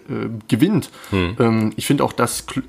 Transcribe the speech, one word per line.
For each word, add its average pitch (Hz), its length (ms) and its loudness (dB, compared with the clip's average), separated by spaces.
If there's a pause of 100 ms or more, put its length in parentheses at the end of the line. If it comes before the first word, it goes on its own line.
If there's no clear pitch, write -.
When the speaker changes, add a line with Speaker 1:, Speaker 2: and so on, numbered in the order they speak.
Speaker 1:
äh, 113 200 -4 (180)
gewinnt. 156 420 2 (220)
Speaker 2:
Hm. 95 260 0
Speaker 1:
Ähm, 110 380 2
ich - 100 -6
find 139 160 2
auch, 127 120 0
dass - 340 -2
Cl-, - 220 -6